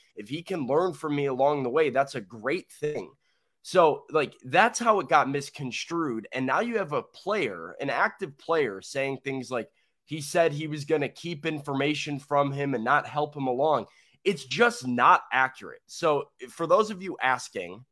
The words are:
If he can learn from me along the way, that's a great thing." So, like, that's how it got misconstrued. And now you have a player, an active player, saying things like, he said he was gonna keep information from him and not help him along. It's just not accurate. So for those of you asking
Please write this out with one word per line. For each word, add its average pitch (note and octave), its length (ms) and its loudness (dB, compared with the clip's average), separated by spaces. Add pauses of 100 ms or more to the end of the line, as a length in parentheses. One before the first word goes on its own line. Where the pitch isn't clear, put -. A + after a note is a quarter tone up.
(160)
If G#2+ 140 -14
he D#3+ 120 -6
can E3+ 240 -4
learn D#3+ 280 2
from D3 200 -4
me C#3+ 120 0
along C#3 380 2
the A#2+ 60 -2
way, D3+ 200 2
that's C3+ 240 0
a B2+ 80 -6
great A2+ 500 -6
thing." C#3+ 400 -8 (540)
So, E3 440 4
like, C#3+ 240 0 (100)
that's F#3 340 2
how A3+ 220 4
it C#3+ 80 -6
got C#3 220 4
misconstrued. C#3 1040 -6
And B2+ 120 -2
now C#3 160 2
you A#3 160 -2
have D#3+ 160 -4
a D#3+ 100 0
player, G#2 800 -4
an C#3 80 -4
active D3+ 480 -2
player, C3 460 0
saying C3+ 420 -4
things C3 260 -6
like, B2+ 200 -4 (340)
he D#3 160 -8
said E3 320 2
he D3+ 140 -6
was D3 180 -6
gonna D3+ 240 0
keep E3 380 -8
information D3 720 -2
from C#3+ 340 0
him C#3 220 -2
and A2+ 100 -2
not C#3 220 4
help D3 280 -4
him C#3 120 -4
along. C3 400 2 (360)
It's F#3 220 -2
just D3+ 420 0
not B2 360 6 (100)
accurate. B2 540 -2
So D3+ 420 0 (220)
for E3 160 -6
those G3 240 4
of F#3 120 -10
you F#3 200 -10
asking A#2 680 -4